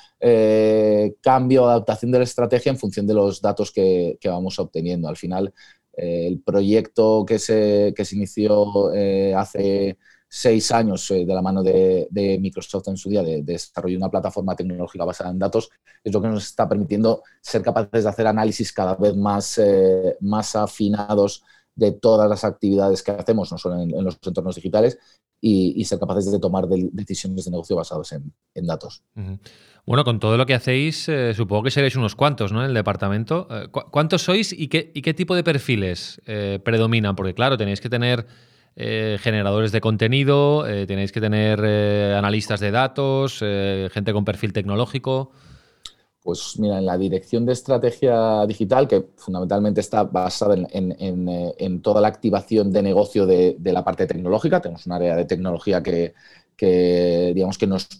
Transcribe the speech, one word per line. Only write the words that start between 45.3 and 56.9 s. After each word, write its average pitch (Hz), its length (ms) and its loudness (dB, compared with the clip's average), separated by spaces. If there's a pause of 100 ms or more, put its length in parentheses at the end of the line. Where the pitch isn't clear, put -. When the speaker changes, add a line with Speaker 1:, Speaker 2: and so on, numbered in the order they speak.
Speaker 1:
Pues - 360 -8
mira, 101 180 0
en 95 80 -2
la 90 100 -2
dirección 95 480 -2
de 123 80 0
estrategia 117 960 0
digital, 117 400 0
que - 200 2 (100)
fundamentalmente 101 640 -2
está 104 240 0
basada 95 500 0
en, 92 160 -2
en, 92 300 -4
en, 90 280 -4
eh, 87 300 -4
en 90 240 -4
toda 104 180 2
la 104 60 6
activación 104 640 0
de 101 100 2
negocio 98 460 2
de, 90 320 6
de 90 140 -2
la 90 100 0
parte 92 240 -2
tecnológica, 90 540 0
tenemos 85 260 -10
un 87 60 -6
área 87 240 0
de 85 80 0
tecnología 90 580 -2
que, 85 320 -2 (420)
que, 90 800 2